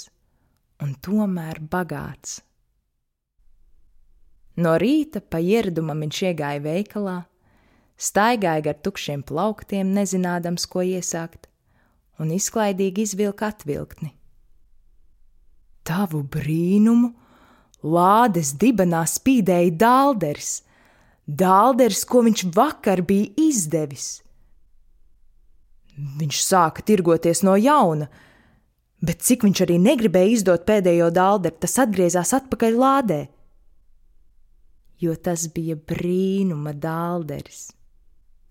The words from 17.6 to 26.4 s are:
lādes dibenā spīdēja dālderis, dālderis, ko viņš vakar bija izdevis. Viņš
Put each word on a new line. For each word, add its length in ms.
lādes 720
dibenā 520
spīdēja 640
dālderis, 800
dālderis, 800
ko 160
viņš 280
vakar 520
bija 360
izdevis. 720
Viņš 460